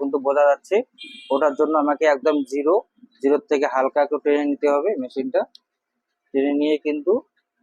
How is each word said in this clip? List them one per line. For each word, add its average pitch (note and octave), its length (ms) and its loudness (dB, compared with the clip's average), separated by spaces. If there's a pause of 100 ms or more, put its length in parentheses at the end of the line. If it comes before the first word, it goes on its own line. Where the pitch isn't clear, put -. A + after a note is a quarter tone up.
কিন্তু C#3 160 -4 (100)
বোঝা C#3+ 240 2
যাচ্ছে। F3+ 260 -2 (540)
ওটার C#3 280 2
জন্য D3+ 160 0 (100)
আমাকে D3 200 -2 (100)
একদম D3+ 220 0 (160)
জিরো, D3 220 0 (460)
জিরোর C#3+ 300 2
থেকে C#3 240 0
হালকা C3 280 0
একটু C#3+ 220 -2
টেনে D3 260 2
নিতে C#3+ 240 -2
হবে D#3 160 0 (120)
মেশিনটা। C#3 380 -4 (960)
টেনে C#3 260 0
নিয়ে D3+ 140 0 (120)
কিন্তু D3 260 -2 (500)